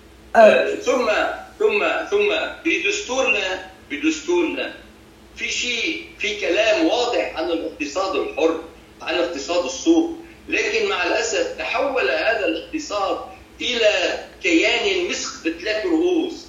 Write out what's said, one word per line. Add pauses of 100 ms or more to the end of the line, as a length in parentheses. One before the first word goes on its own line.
(360)
آه،
ثم، (500)
ثم، (240)
ثم (300)
بدستورنا، (200)
بدستورنا (600)
في
شيء، (140)
في
كلام
واضح
عن
الاقتصاد
الحر، (400)
عن
اقتصاد
السوق، (320)
لكن
مع
الأسف
تحول
هذا
الاقتصاد (420)
إلى (200)
كيان
مسخ
بثلاث
رؤوس، (160)